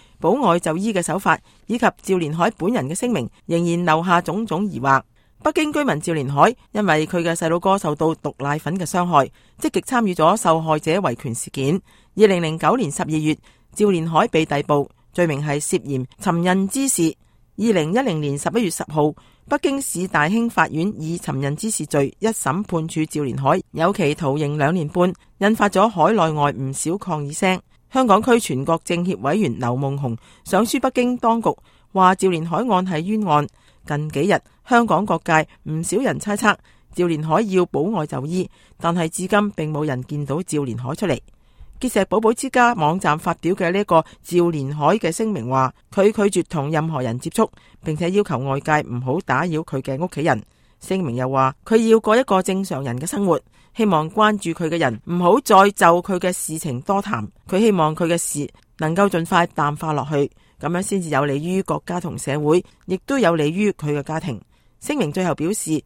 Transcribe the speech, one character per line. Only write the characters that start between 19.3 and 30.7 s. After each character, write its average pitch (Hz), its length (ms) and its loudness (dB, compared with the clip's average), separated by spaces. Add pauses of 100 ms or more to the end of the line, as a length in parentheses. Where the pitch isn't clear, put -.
北 294 120 0
京 277 220 -2
市 185 240 -6
大 156 220 0
興 233 200 0
法 170 200 0
院 160 180 -2 (100)
以 160 220 -6
尋 143 180 -6
釁 143 200 -4
滋 214 120 -6
事 190 180 -6
罪 143 340 0
一 214 80 0
審 185 340 -2
判 165 240 -4
處 156 140 -4
趙 156 240 -4
連 123 120 -4
海 135 240 2 (120)
有 170 200 0
期 156 220 0
徒 147 240 -2
刑 147 180 -2
兩 151 160 2
年 175 180 -2
半， 180 220 2 (260)
引 214 180 2
發 208 120 2
咗 196 200 4
海 185 240 4
內 170 180 4
外 147 220 2
唔 135 200 -6
少 156 240 -4
抗 165 240 -6
議 143 160 -8
聲。 185 240 0 (320)
香 262 140 2
港 208 160 6
區 240 160 4
全 139 260 -4
國 165 200 0
政 175 200 -2
協 180 140 -2
委 139 200 -2
員 160 200 -2
劉 123 180 -2
夢 139 240 -4
熊 120 160 -4 (280)
上 202 200 2
書 247 140 -2